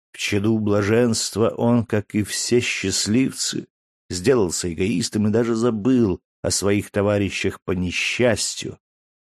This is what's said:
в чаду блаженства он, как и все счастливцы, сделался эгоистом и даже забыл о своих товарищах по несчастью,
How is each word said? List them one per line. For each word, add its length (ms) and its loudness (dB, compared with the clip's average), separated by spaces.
в 40 -18
чаду 400 0
блаженства 920 2
он, 360 2
как 300 -2
и 80 2
все 380 0
счастливцы, 1040 -2
сделался 640 0
эгоистом 560 0
и 40 2
даже 240 2
забыл 640 2
о 100 -2
своих 400 0
товарищах 680 0
по 100 -4
несчастью, 1080 -2